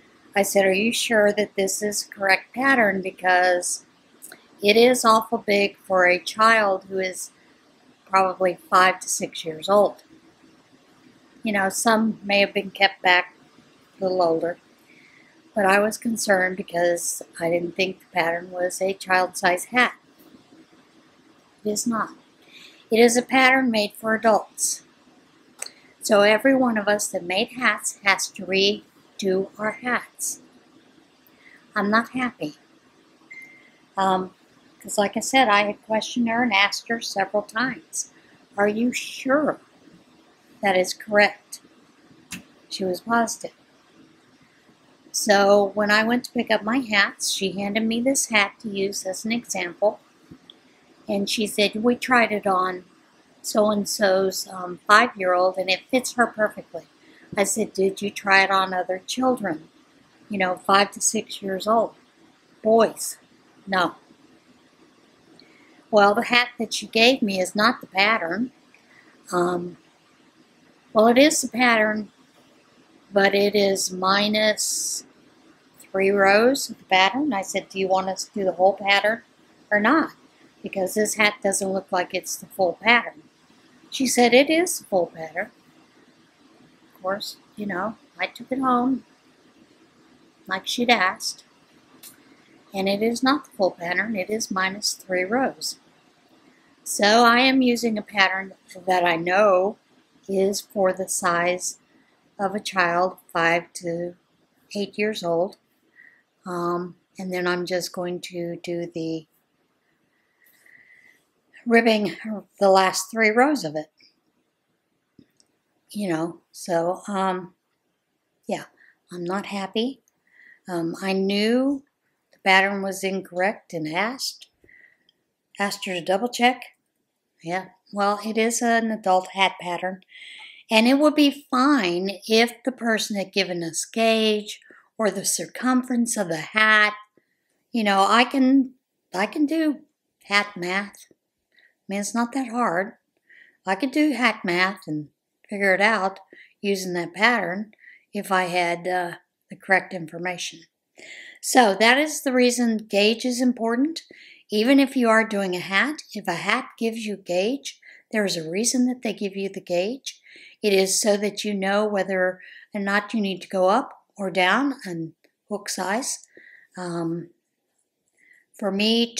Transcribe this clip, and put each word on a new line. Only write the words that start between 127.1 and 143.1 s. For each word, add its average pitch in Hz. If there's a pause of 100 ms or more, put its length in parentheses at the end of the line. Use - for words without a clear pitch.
Yeah, 180 (260)
well, 202
it 220
is 233
an 226
adult 185
hat 190
pattern. 180 (680)
And 226
it 269
would 294
be 285
fine 202 (160)
if 226 (120)
the 254
person 220
had 190
given 175
us 160
gauge 220 (360)
or 214
the 185
circumference 240
of 196
the 165
hat. 214 (800)
You 233
know, 196
I 226
can, 262 (400)
I 190
can 302
do 311 (440)
hat 202
math. 190 (160)
I - (760)
mean, 196
it's 202
not 233
that 262
hard. 214 (720)